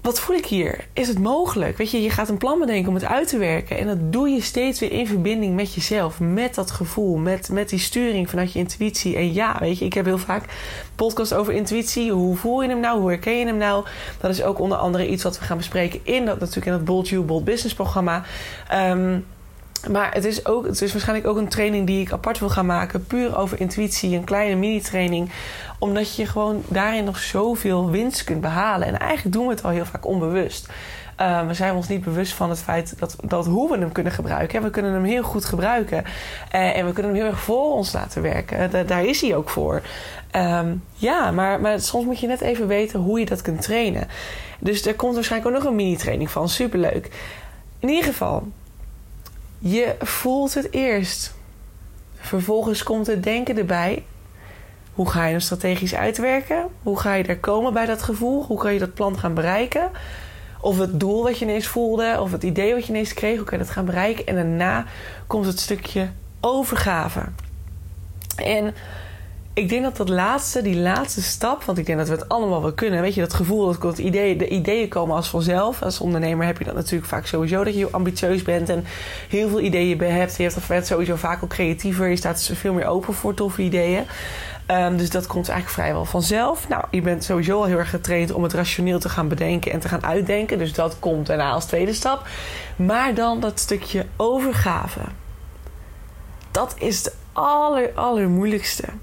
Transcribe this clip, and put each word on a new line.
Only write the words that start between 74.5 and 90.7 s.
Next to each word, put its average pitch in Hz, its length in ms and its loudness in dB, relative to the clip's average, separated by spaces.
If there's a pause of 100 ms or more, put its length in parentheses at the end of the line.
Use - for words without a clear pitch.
komen 170 280 0
als 165 140 0
vanzelf. 180 520 2
Als 185 180 -2
ondernemer 165 460 0
heb 170 120 0
je - 60 -6
dat - 120 -6
natuurlijk 165 340 -2
vaak - 160 -4
sowieso, 165 380 0
dat 208 100 0
je 202 60 0
heel 196 120 0
ambitieus 180 500 2
bent 175 280 0
en 175 140 0 (460)
heel 208 200 2
veel 208 100 2
ideeën 180 380 4
be-, 175 80 2
hebt. 175 320 2
Je 175 60 2
hebt, 175 240 0
bent 180 200 2
sowieso 180 280 2
vaak 170 280 -2
ook 175 60 -4
creatiever. 185 580 0
Je 180 80 4
staat 170 380 -2
veel 190 200 0
meer 175 140 2
open 190 260 0
voor 208 200 -2
toffe 196 280 -2
ideeën. 180 420 2 (640)
Ehm, 180 320 2
dus 175 120 2
dat 180 180 0
komt 180 220 -2
eigenlijk 180 300 -2
vrijwel 160 260 0
vanzelf. 208 640 0
Nou, - 240 -2
je 180 100 2
bent 170 220 0
sowieso 175 340 2
al 208 80 4
heel 180 120 4
erg 170 120 0
getraind 175 420 0
om 175 120 0
het 170 100 0
rationeel 180 460 2
te 175 100 -2
gaan 160 180 0
bedenken 170 440 0
en 165 80 -2
te 165 80 -4
gaan 170 180 0
uitdenken. 202 520 2
Dus 160 160 -2